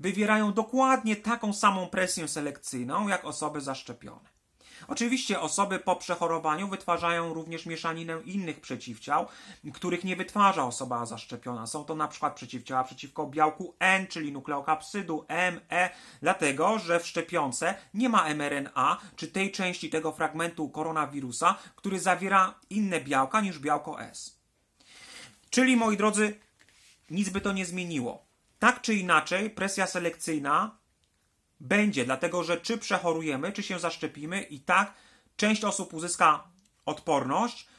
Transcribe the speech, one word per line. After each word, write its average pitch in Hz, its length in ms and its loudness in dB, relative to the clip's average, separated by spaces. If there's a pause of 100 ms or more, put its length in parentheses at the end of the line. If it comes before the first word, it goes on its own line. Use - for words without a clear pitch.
wywierają 208 520 2
dokładnie 226 640 4
taką 220 360 -2
samą 190 340 2
presję 185 420 -2
selekcyjną 147 800 -4
jak 185 160 0
osoby 151 360 -4
zaszczepione. - 760 -12 (540)
Oczywiście 240 520 0
osoby 185 380 0
po 180 180 2
przechorowaniu 165 720 -2
wytwarzają 170 680 0
również 165 320 -8
mieszaninę 165 580 -6
innych 185 360 -4
przeciwciał, 139 680 -4 (480)
których 175 300 -4
nie 185 120 -2
wytwarza 185 480 2
osoba 120 420 -4
zaszczepiona. 117 600 -10
Są 147 180 -8
to 156 100 -8
na 151 140 -2
przykład - 260 -4
przeciwciała 127 500 -4
przeciwko 139 420 -8
białku 156 520 0
N, 190 280 4
czyli 151 260 -6
nukleokapsydu 151 960 -4
M, 175 320 0 (100)
E, 180 200 2 (320)
dlatego 165 560 2
że 170 220 2
w - 60 -12
szczepionce 165 680 -2 (200)
nie 240 140 2
ma 190 180 4
M 151 140 -2
R 143 120 0
N 139 220 -4
A, 139 220 4 (200)
czy 160 120 -10
tej 190 240 -2
części 180 380 -4
tego 156 220 -2
fragmentu 160 560 -2
koronawirusa, 151 840 0 (220)
który 190 240 -4
zawiera 185 540 4 (160)
inne 190 300 0
białka 135 400 2
niż 185 180 -2
białko 147 420 -2
S. - 400 -14 (1080)
Czyli, 254 260 6
moi 220 200 4
drodzy, 208 440 2 (680)
nic 190 180 0
by 190 120 -2
to 196 120 0
nie 190 140 -2
zmieniło. 170 600 -4 (320)
Tak 240 220 4
czy 220 140 0
inaczej, 180 560 2
presja 196 360 -2
selekcyjna 170 1000 0 (760)
będzie, 185 440 2
dlatego 170 400 0
że 170 160 0
czy 226 180 -4
przechorujemy, 165 720 -2
czy 202 100 -6
się 185 160 -6
zaszczepimy, 160 640 -6
i 139 180 -14
tak 190 340 2 (420)
część 214 280 2
osób 190 300 -2
uzyska 160 500 4 (420)
odporność, 147 800 0 (100)